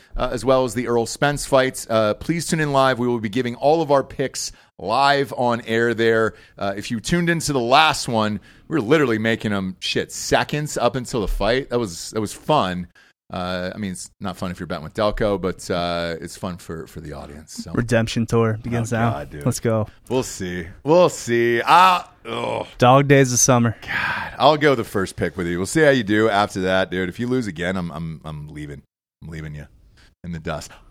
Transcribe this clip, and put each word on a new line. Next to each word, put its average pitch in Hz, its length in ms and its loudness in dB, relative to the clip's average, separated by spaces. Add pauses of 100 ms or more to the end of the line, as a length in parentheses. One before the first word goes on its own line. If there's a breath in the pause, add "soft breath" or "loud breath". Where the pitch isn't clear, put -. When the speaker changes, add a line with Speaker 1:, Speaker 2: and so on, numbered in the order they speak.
(160 soft breath)
Speaker 1:
uh, 120 160 -2
as 123 140 -4
well 131 180 4
as 120 100 -4
the 123 120 -2
Errol 117 200 2
Spence 143 400 -2
fights. 131 440 2
Uh, 110 240 2
please 165 340 -4
tune 160 140 0
in 147 100 0
live. 135 260 4
We 120 120 0
will 120 100 0
be 110 100 -4
giving 120 260 -2
all 147 260 2
of 147 100 -2
our 139 140 4
picks - 480 -8 (260 soft breath)
live 139 580 2
on 120 300 0
air 117 260 2
there. 113 400 2 (240 soft breath)
Uh, 98 180 -4
if 101 140 -10
you 117 100 -4
tuned 175 300 0
into 160 240 -2
the 139 60 0
last 139 480 4
one, 107 320 0 (280 soft breath)
we 156 80 -2
were 151 60 2
literally 120 380 4
making 113 320 0
them, 95 280 -2
shit, - 320 -4
seconds 147 640 -2
up 120 200 0
until 123 260 -4
the 92 60 -2
fight. 123 420 0
That 120 80 -2
was, 98 340 -6
that 110 100 -4
was 104 120 -4
fun. 92 540 -2 (440 soft breath)
Uh, 90 440 -4
I - 20 -16
mean, 101 140 -6
it's - 180 -12 (100)
not 92 180 -8
fun 95 120 -6
if 87 100 -8
you're 90 60 -8
betting 80 200 -8
with 78 100 -14
Delco, 104 440 0
but, 87 300 -6
uh, 85 500 -2
it's - 160 -12
fun 90 220 -8
for, 80 300 -12
for - 120 -16
the 76 140 -12
audience. 71 400 -16
So. - 200 -12
Speaker 2:
Redemption 117 520 0
tour 113 380 0
begins 117 280 -4
Speaker 1:
Oh, 117 60 0
Speaker 2:
now. 117 140 0
Speaker 1:
God, - 180 -8
dude. 73 160 -8
Speaker 2:
Let's 120 140 -2
go. 110 280 0 (220 soft breath)
Speaker 1:
We'll 123 140 0
see. 90 420 -8 (180)
We'll 165 260 6
see. 117 540 2
Ah, 180 460 6 (160)
ugh. 117 400 -6 (140)
Speaker 2:
Dog 135 280 8
days 135 260 6
of 120 60 0
summer. 117 440 4
Speaker 1:
God, - 560 -6
I'll 147 180 6
go 143 160 4
the 117 100 0
first 95 320 -4
pick 90 220 -4
with 92 80 -2
you. 87 120 -2
We'll 95 100 -2
see 165 140 2
how 147 100 8
you 131 120 4
do 107 240 4
after 101 340 0
that, 92 280 2
dude. 92 180 -2
If 90 120 -8
you 120 80 -4
lose 127 180 0
again, 87 320 -4
I'm, 87 140 -6
I'm, 80 340 -8
I'm 76 220 -10
leaving. 76 340 -12 (400)
I'm 78 80 -16
leaving 78 240 -10
you 73 140 -14 (560 soft breath)
in 87 100 -10
the 82 60 -8
dust. 78 300 -8 (220 loud breath)